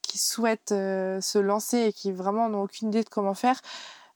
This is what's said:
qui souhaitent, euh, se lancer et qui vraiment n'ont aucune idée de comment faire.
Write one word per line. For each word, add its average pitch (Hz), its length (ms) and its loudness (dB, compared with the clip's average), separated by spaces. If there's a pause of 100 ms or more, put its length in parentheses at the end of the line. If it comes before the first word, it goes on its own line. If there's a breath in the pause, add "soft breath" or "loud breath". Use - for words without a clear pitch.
qui - 160 -6
souhaitent, 220 560 0
euh, 190 480 0
se - 180 0
lancer 208 380 2
et 220 160 4
qui - 180 -4
vraiment 202 380 0
n'ont 202 140 0
aucune 214 260 -4
idée 214 160 2
de - 40 -20
comment 196 240 0
faire. 247 280 0 (540 loud breath)